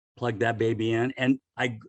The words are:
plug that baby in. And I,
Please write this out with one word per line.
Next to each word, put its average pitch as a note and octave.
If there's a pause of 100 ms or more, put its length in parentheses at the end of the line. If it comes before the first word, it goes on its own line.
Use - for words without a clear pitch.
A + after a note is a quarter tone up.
(180)
plug A#2
that A2+
baby A2+
in. A#2+
And C3 (180)
I, B2 (120)